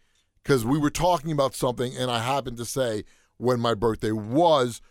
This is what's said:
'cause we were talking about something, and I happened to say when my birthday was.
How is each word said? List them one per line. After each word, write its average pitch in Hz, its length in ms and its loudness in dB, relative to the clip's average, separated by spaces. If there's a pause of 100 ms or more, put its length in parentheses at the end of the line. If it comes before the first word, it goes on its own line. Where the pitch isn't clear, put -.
(440)
'cause 135 220 2
we 139 100 2
were 147 140 2
talking 165 420 0
about 139 220 0
something, 123 420 -4
and 127 140 -4
I 120 80 0
happened 123 400 -4
to 117 80 -8
say 113 380 -2 (340)
when 120 220 2
my 117 140 2
birthday 110 380 0
was. 123 800 2